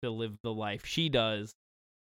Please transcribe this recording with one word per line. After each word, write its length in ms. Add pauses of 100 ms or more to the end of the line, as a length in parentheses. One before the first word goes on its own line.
to 80
live 320
the 100
life 340
she 220
does 440 (600)